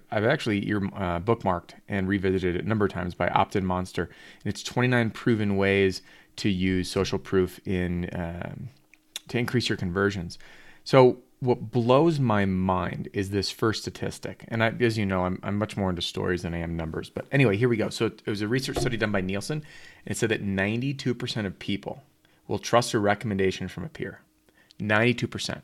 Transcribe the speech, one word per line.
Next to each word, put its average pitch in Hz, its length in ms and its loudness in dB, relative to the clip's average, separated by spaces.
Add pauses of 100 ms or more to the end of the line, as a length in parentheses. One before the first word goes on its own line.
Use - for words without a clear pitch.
(120)
I've 107 140 0
actually 117 420 0
ear-, 101 260 0
uh, 87 260 -2
bookmarked 95 520 0 (160)
and 98 200 -2
revisited 92 500 0
a - 100 -4
number 104 180 2
of 95 60 0
times 87 240 -6
by 87 140 0
Opt-in 98 360 0
Monster. 90 380 -2
And - 500 -10
it's - 80 -10
twenty-nine 123 500 2
proven 107 460 2
ways 98 460 4 (320)
to - 140 0
use 92 420 2
social 98 260 0
proof 92 480 0
in, 90 480 -2
um, 87 560 -8 (600)
to 120 100 -2
increase 120 280 0
your 110 100 -2
conversions. 95 600 -2 (460)
So 127 360 8 (200)
what 120 320 -2
blows 139 480 4
my 107 260 4
mind 92 680 0
is 98 180 -2
this 98 180 0
first - 320 0
statistic. - 680 -10
And 113 140 0
I, 110 180 2
as 117 140 4
you 104 120 0
know, 92 160 2
I'm, 90 180 -2
I'm 101 160 -4
much 104 180 -2
more 95 140 0
into 87 140 -2
stories 92 400 -2
than 85 100 -4
I 85 60 -4
am 85 160 -4
numbers. 80 340 -6
But - 220 -8
anyway, 123 260 4
here 123 120 2
we 113 80 0
go. 104 120 -2
So 113 180 -2
it - 200 -6
was 104 140 -4
a 107 60 -2
research 135 300 -2
study 110 200 -2
done 107 160 0
by 98 80 2
Nielsen. 98 420 -4 (420)
And - 60 -8
it 104 60 -4
said 113 120 0
that 107 140 0
ninety-two 117 720 -2
percent 120 320 -4
of 90 100 -8
people - 460 -6 (440)
will 104 120 -2
trust - 340 2
a 117 60 2
recommendation 98 720 0
from 92 160 -10
a - 40 -12
peer. - 300 -10 (600)
Ninety-two 110 480 2
percent. - 360 -8